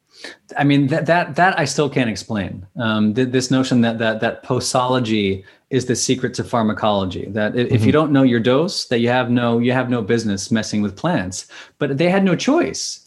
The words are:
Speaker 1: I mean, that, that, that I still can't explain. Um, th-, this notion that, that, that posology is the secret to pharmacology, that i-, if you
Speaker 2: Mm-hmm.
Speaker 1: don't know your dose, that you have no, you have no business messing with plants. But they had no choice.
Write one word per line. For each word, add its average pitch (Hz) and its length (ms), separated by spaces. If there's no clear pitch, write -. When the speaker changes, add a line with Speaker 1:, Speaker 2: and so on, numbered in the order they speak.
Speaker 1:
I 143 80
mean, 143 240
that, 156 180
that, 165 300
that 180 220
I 156 60
still 139 240
can't 123 220
explain. 95 560
Um, 107 380
th-, 127 160
this 127 200
notion 131 300
that, 117 180
that, 110 220
that 113 240
posology 117 1000
is 127 160
the 120 100
secret 127 380
to 113 100
pharmacology, 107 880
that 107 240
i-, 120 60
if 120 100
you 123 80
Speaker 2:
Mm-hmm. 110 120
Speaker 1:
don't 151 220
know 135 100
your 120 160
dose, 135 480
that 120 120
you 117 100
have 123 220
no, 120 280
you 123 140
have 123 160
no 123 140
business 104 480
messing 107 320
with 98 140
plants. 101 500
But 139 180
they 175 140
had 196 140
no 180 120
choice. - 720